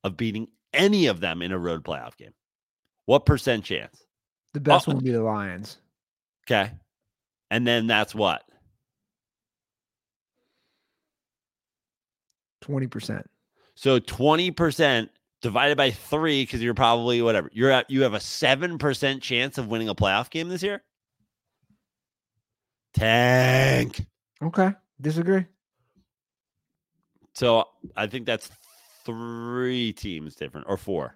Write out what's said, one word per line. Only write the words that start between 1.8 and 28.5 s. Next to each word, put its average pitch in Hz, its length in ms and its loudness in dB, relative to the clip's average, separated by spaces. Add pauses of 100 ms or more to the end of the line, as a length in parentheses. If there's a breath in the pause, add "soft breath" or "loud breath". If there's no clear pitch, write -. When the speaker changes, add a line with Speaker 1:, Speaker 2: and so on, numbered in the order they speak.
Speaker 1:
playoff 64 320 -10
game? 52 180 -20 (720)
What 139 200 4
percent 123 400 2
chance? - 400 -10 (480)
Speaker 2:
The 143 80 -8
best 151 280 4
Speaker 1:
Oh. - 20 -2
Speaker 2:
one 139 60 0
would 127 80 -4
be 127 80 0
the 117 100 0
Lions. 104 560 -6 (640)
Speaker 1:
Okay. 107 280 0 (800)
And 117 140 0
then 120 220 2
that's 107 300 0
what? 95 260 0 (4000)
Speaker 2:
Twenty 135 260 -4
percent. 110 420 -10 (460)
Speaker 1:
So 135 240 4
twenty 156 520 0
percent 143 600 0 (300)
divided 131 360 0
by 139 140 2
three, 147 540 -2
'cause 120 160 -8
you're 117 140 -2
probably 120 480 2
whatever. 107 300 2
You're 123 180 2
at, 127 200 2
you 135 120 2
have 120 100 2
a 107 80 -4
seven 156 560 -2
percent 135 460 -2
chance 131 340 -2
of 120 120 -6
winning 113 200 -2
a 98 60 -4
playoff 101 360 2
game 165 180 -6
this 180 140 -6
year? 202 200 -4 (2000)
Tank. 127 1120 4 (380)
Speaker 2:
Okay. 185 320 0 (260)
Disagree. 170 460 -2 (1900)
Speaker 1:
So 113 340 2 (280)
I 104 120 -4
think 117 180 -10
that's 113 240 -4 (540)